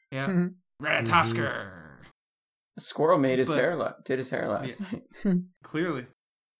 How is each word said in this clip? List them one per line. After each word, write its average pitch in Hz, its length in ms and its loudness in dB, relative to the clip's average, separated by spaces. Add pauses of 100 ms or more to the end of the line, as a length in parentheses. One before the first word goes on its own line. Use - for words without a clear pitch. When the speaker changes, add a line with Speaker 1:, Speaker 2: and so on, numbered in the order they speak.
(120)
Speaker 1:
Yeah. 135 160 -4
Speaker 2:
Mm-hmm. 180 580 -4
Speaker 1:
Ratatosker. 151 640 2
Speaker 3:
Mm-hmm. 90 520 -12 (760)
Speaker 4:
Squirrel 160 400 2
made 131 200 4
his 127 100 2
Speaker 1:
But 151 100 0
Speaker 4:
hair 151 180 2
la-, - 180 -4 (100)
did 131 140 -2
his 131 120 -8
hair - 180 -2
last 123 320 -4
Speaker 1:
Yeah. 196 120 -8
Speaker 4:
night. - 100 -10 (200)
Speaker 2:
Hmm. 185 160 4 (240)
Speaker 1:
Clearly. 156 440 -4 (540)